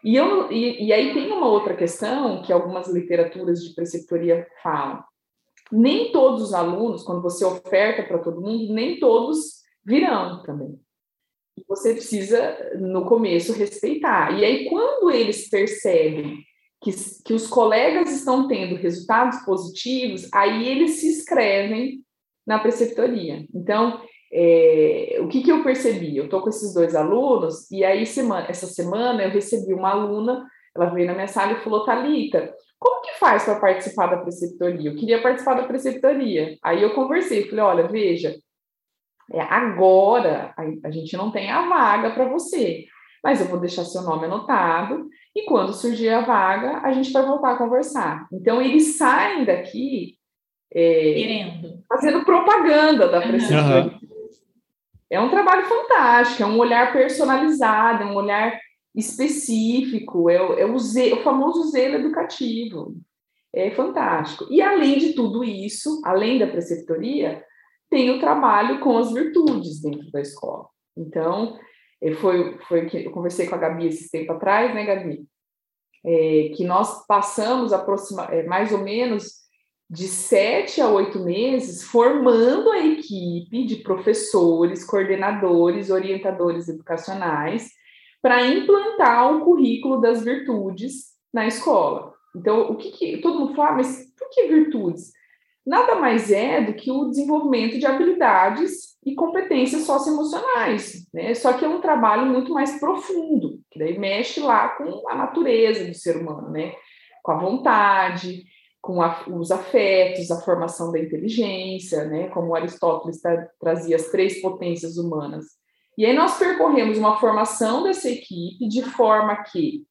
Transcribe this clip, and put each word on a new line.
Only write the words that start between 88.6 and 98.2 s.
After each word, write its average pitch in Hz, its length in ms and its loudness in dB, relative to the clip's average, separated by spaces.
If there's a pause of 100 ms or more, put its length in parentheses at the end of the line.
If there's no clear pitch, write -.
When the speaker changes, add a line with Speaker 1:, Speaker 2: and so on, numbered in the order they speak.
Speaker 1:
o 311 80 0
currículo 262 560 2
das 233 240 2
virtudes 226 840 -6 (280)
na 220 140 0
escola. 202 680 0 (220)
Então, 214 360 2
o 214 60 -2
que - 140 -12
que, 330 260 -6
todo 330 220 0
mundo - 160 -4
fala, 294 140 2
"Ah, - 80 0
mas - 280 -4 (100)
por - 140 -12
que 427 180 2
virtudes?" 226 640 2 (540)
Nada 453 300 2
mais 226 360 2
é 262 300 2
do 214 120 -2
que - 180 -6
o 269 180 -2
desenvolvimento 277 720 0
de 285 60 -2
habilidades 277 1080 2 (100)